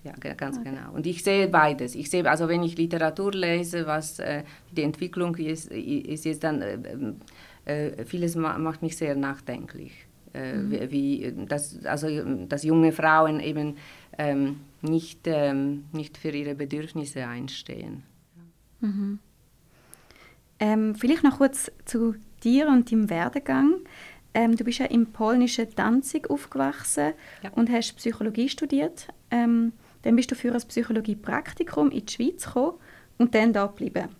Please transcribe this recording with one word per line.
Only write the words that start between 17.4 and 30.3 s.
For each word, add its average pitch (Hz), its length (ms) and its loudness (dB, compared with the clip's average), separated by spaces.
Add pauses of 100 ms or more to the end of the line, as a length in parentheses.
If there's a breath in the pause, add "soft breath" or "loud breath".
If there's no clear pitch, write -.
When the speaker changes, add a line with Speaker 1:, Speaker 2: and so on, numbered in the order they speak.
Speaker 2:
Mhm. 202 400 -2 (1400 soft breath)
Ähm, 214 360 2
vielleicht 262 280 2
noch 269 140 6
kurz - 340 2 (140)
zu 226 300 0 (280)
dir 269 240 6
und 247 240 6
deinem 220 200 4
Werdegang. 269 640 2 (580 loud breath)
Ähm, 226 220 4
du 226 80 -2
bist 233 160 -2
ja 262 60 0
im 233 220 4
polnischen 233 680 2
Danzig 269 540 0
aufgewachsen 269 840 -2 (300 loud breath)
Speaker 1:
Ja. 196 80 -10
Speaker 2:
und 233 180 2
hast 233 280 0
Psychologie 226 520 -2
studiert. 294 580 -2 (220)
Ähm, 233 440 4 (300 soft breath)
dann 233 120 6
bist 247 160 4